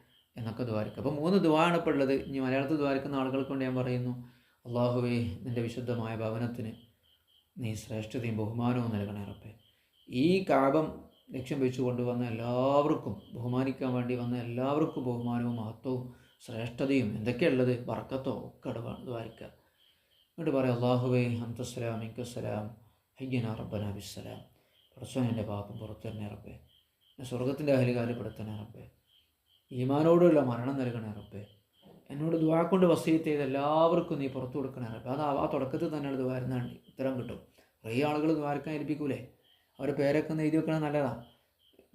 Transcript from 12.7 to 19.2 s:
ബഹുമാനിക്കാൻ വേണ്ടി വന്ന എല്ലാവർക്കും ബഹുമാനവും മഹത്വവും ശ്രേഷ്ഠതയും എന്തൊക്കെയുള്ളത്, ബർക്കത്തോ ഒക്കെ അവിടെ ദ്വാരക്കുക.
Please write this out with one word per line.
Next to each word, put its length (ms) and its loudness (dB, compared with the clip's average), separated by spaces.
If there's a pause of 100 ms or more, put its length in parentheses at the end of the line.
ബഹുമാനിക്കാൻ 600 -2
വേണ്ടി 220 0
വന്ന 260 -2
എല്ലാവർക്കും 640 0
ബഹുമാനവും 520 -2
മഹത്വവും 460 -6 (400)
ശ്രേഷ്ഠതയും 720 0
എന്തൊക്കെയുള്ളത്, 580 2 (120)
ബർക്കത്തോ 480 -4 (100)
ഒക്കെ 240 -12
അവിടെ 260 -6 (100)
ദ്വാരക്കുക. 440 -10 (880)